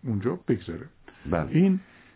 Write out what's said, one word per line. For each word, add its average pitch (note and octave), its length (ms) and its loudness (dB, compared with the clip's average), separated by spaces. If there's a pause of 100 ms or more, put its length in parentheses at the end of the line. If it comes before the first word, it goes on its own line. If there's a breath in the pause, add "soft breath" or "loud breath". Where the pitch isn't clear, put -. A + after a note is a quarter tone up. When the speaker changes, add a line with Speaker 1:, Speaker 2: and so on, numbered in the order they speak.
Speaker 1:
اونجا A#2 440 -2
بگذره. F#2+ 380 -4 (460 loud breath)
Speaker 2:
بله. E2 180 0
Speaker 1:
این F#3 300 4 (360 loud breath)